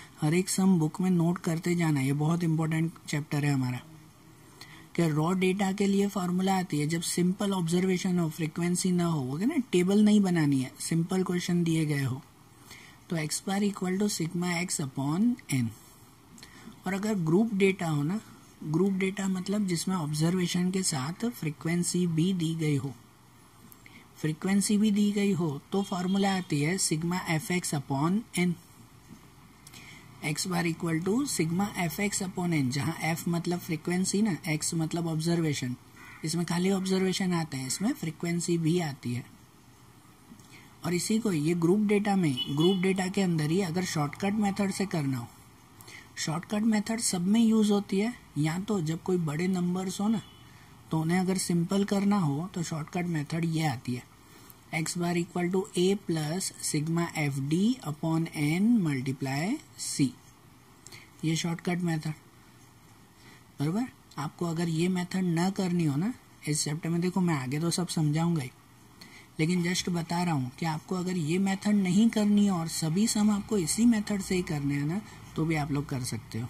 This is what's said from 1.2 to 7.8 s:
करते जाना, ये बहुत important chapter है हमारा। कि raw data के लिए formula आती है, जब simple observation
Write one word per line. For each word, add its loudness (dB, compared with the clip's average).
करते -2
जाना, 2
ये 2
बहुत 0
important 0
chapter -2
है 2
हमारा। -2
कि 2
raw 2
data 2
के 2
लिए 4
formula 0
आती -2
है, 2
जब -2
simple 0
observation 0